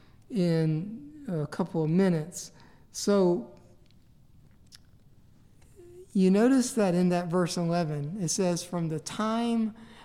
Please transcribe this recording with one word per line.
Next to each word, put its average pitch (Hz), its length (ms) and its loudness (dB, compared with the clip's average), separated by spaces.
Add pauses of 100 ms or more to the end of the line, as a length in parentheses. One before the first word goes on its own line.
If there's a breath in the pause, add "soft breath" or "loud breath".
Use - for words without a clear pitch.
(300 soft breath)
in 175 800 0 (160)
a 160 200 -4
couple 170 360 -4
of 151 60 0
minutes. 175 640 0 (400 soft breath)
So 185 580 2 (2500)
you 185 180 4
notice 247 420 4
that 196 220 2
in 180 140 4
that 175 200 0
verse 170 280 0
eleven, 165 640 -2
it 165 80 -2
says, 175 340 0
"From 170 260 -4
the 156 120 -6
time 226 720 -2 (300 loud breath)